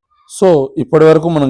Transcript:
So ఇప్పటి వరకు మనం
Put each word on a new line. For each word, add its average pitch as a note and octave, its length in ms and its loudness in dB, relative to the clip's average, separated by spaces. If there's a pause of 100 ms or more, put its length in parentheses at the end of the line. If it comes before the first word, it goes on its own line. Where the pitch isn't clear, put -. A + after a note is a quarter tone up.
(400)
So F#3+ 100 2 (340)
ఇప్పటి D#3+ 260 0
వరకు D#3+ 260 0
మనం C#3 140 -2